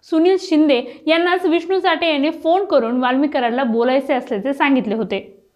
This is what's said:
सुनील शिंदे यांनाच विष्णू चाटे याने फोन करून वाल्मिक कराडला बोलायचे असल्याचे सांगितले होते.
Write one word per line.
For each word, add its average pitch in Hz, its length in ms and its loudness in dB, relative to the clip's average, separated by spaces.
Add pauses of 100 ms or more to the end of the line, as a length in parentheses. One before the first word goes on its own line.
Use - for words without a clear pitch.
सुनील 339 380 2
शिंदे 302 420 2 (240)
यांनाच 349 400 2
विष्णू 339 320 0
चाटे 339 340 0
याने 285 180 0
फोन 330 340 0
करून 247 360 0
वाल्मिक 269 340 0
कराडला 247 300 0
बोलायचे 247 500 0
असल्याचे 247 380 -4
सांगितले 269 420 0
होते. 196 500 -8 (120)